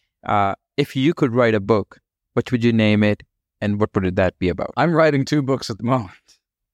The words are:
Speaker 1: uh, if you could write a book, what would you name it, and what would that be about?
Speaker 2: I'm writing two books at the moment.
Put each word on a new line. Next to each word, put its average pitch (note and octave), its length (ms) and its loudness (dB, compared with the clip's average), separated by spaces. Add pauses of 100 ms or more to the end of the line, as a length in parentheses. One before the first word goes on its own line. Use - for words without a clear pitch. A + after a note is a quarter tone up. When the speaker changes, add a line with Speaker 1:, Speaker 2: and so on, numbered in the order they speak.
(240)
Speaker 1:
uh, G2+ 320 0 (220)
if - 180 -4
you C#3 180 2
could B2+ 200 0
write A#2 200 4
a G#2+ 60 0
book, G2 400 -2 (340)
what - 180 -2
would A#2+ 120 0
you A#2 100 4
name G#2+ 300 2
it, G#2 200 0 (380)
and G#2 180 -2
what G#2+ 140 -2
would F#2 220 -2
that F#2 240 0
be F2+ 100 0
about? - 280 -6
Speaker 2:
I'm D#3 160 0
writing D3+ 320 2
two D3 180 -2
books B2+ 260 -4
at G#2+ 80 -8
the G#2 60 -10
moment. A#2+ 560 -6 (340)